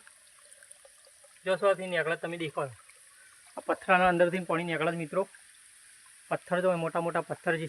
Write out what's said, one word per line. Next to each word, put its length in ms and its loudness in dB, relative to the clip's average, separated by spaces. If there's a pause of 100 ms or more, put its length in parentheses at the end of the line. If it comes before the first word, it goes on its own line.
(1500)
જો 120 0
સોથી 340 0
નીકળે 260 0
તમે 240 -6
દેખો. 200 -4 (960)
આ 100 -12
પથ્થરના 460 4
અંદરથી 360 2
પાણી 200 -2
નીકળે 240 0
છે 100 -6
મિત્રો. 180 -2 (1120)
પથ્થર 300 -2
તો 80 2
હોય, 140 0
મોટા 220 -2
મોટા 240 -2
પથ્થર 300 -2
છે, 100 -6